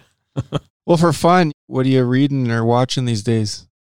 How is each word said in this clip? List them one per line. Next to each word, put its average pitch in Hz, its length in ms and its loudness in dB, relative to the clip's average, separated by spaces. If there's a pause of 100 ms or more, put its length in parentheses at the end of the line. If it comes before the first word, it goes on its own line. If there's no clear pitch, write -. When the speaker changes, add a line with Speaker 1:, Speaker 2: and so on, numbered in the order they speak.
Speaker 1:
<laughs> - 40 -20 (800)
Speaker 2:
Well, 170 120 2
for 165 160 2
fun, 175 380 2 (160)
what 131 180 -2
are 135 40 0
you 131 140 2
reading 131 460 0
or 117 160 -2
watching 123 400 0
these 113 160 -4
days? 110 460 -4 (280)